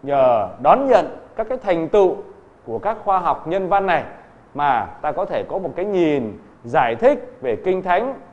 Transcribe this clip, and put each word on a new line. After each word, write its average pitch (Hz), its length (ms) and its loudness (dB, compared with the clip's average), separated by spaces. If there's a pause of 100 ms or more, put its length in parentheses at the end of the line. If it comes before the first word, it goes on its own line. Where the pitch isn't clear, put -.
Nhờ 127 440 4 (140)
đón 214 260 4
nhận 196 300 2 (180)
các 220 140 -6
cái 254 80 -6
thành 170 320 -2
tựu 196 260 4 (500)
của 113 140 -6
các 214 240 -4
khoa 190 160 2
học 156 280 -2
nhân 185 200 -2
văn 196 180 2
này 160 180 0 (500)
mà 131 320 0 (160)
ta 151 100 -2
có 175 140 -4
thể 139 180 -4
có 147 140 -6
một 180 180 -4
cái 180 100 -4
nhìn 151 540 0 (240)
giải 120 320 0
thích - 460 0
về 127 140 -2
Kinh 185 260 -2
Thánh 196 320 0 (200)